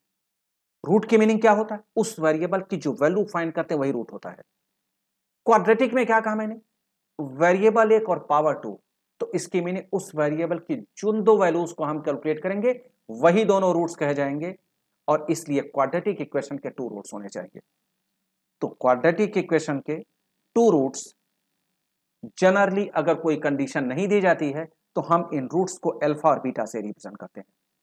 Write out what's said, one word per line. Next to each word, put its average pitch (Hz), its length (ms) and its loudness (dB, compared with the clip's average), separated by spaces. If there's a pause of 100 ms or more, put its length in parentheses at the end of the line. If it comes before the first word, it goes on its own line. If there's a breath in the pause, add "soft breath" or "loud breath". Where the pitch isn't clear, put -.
(840)
रूट 202 240 2
की 226 80 6
मीनिंग 220 240 4
क्या 220 120 6
होता 214 220 0
है? 208 60 -12 (160)
उस 220 240 -2
वेरिएबल 160 400 0
की 190 160 -6
जो 165 160 -4
वैल्यू 165 320 2
फाइंड 165 280 -4
करते 165 220 -4
हैं, 147 60 -2
वही 139 100 0
रूट 120 220 -6
होता - 180 -14
है। - 120 -20 (1040)
क्वाड्रेटिक 220 460 4
में 247 140 2
क्या 226 140 4
कहा 220 140 -2
मैंने? 220 260 -6 (600)
वेरिएबल 190 720 2
एक 220 160 2
और 160 220 -2
पावर 147 240 2
टू, 104 260 -10 (400)
तो 156 140 -6
इसकी 180 260 -2
मीनिंग 180 320 -6
उस 185 220 -6
वेरिएबल 156 440 -2
की 143 180 -6
जिन 208 460 -4
दो 208 160 6
वैल्यूज 170 340 0
को 156 120 -6
हम 151 160 -4
कैलकुलेट 151 420 -4
करेंगे, 202 300 -2 (380)
वही 170 340 4
दोनों 190 300 2
रूट्स 170 200 -2
कहे 147 200 -2
जाएंगे, 143 400 -4 (540)
और 151 220 0
इसलिए 143 300 -2
क्वाड्रेटिक 165 600 -2
इक्वेशन 139 380 -6
के 110 120 -10
टू 123 180 -10
रूट्स 104 260 -12
होने 101 140 -12
चाहिए। - 320 -14 (1000)
तो 143 80 -4
क्वाड्रेटिक 165 680 0
इक्वेशन 156 440 0
के 151 160 -6 (580)
टू 233 160 4
रूट्स 135 440 0 (1200)
generally 196 560 4
अगर 160 200 2
कोई 156 220 0
कंडीशन 143 480 -2
नहीं 143 240 -2
दी 208 120 4
जाती 165 320 2
है, 156 120 -6
तो - 360 -8
हम 170 340 0
इन 131 140 -4
रूट्स 175 300 -2
को 170 120 -2
अल्फा 151 400 0
और 127 100 2
बीटा 123 240 -4
से 110 160 -8
रिप्रेजेंट 104 380 -12
करते 95 220 -18
हैं। - 60 -20 (360)